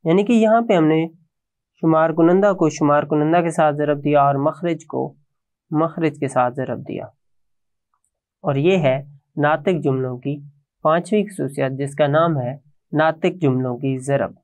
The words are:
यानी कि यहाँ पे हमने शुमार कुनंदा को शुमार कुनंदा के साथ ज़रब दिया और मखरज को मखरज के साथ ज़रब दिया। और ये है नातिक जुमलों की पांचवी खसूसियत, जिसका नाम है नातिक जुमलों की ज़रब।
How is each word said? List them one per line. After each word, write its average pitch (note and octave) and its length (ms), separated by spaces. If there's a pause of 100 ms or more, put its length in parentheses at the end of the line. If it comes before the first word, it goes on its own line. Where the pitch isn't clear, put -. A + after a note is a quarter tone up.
यानी F3 200
कि A#3+ 100
यहाँ A3 280
पे A3+ 120
हमने D#3+ 320 (760)
शुमार D#3+ 300
कुनंदा F3+ 420
को E3+ 160
शुमार D3 360
कुनंदा D#3 360
के E3+ 100
साथ D#3 220
ज़रब D3 260
दिया D3 220
और C#3 180
मखरज D#3 460
को C3 200 (640)
मखरज D#3 480
के C#3+ 100
साथ B2 260
ज़रब B2+ 300
दिया। - 260 (1300)
और C#3 140
ये F3 200
है C3+ 180 (420)
नातिक D3+ 420
जुमलों C3 380
की C#3 180 (480)
पांचवी E3+ 400
खसूसियत, C#3 500
जिसका C#3+ 340
नाम D#3 300
है B2 160 (380)
नातिक D#3+ 460
जुमलों B2+ 380
की C3+ 240
ज़रब। C3 440